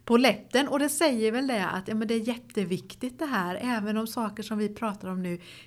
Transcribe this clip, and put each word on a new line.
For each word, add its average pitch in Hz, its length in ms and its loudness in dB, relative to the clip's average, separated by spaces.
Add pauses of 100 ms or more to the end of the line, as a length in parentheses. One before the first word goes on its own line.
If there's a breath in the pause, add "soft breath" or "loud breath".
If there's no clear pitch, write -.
polletten. 247 640 4
Och 277 100 2
det 285 100 4
säger 247 440 4
väl 262 140 0
det 220 200 0
att, 185 220 -4
ja, 214 60 -2
men 220 140 0
det 233 60 0
är 226 140 -2
jätteviktigt 214 920 -4
det 320 80 -4
här, 185 360 -2
även 214 340 -2
om 220 100 -2
saker 220 360 -6
som 208 160 -4
vi 208 100 0
pratar 208 400 -6
om 185 140 -4
nu 175 180 -4 (260 loud breath)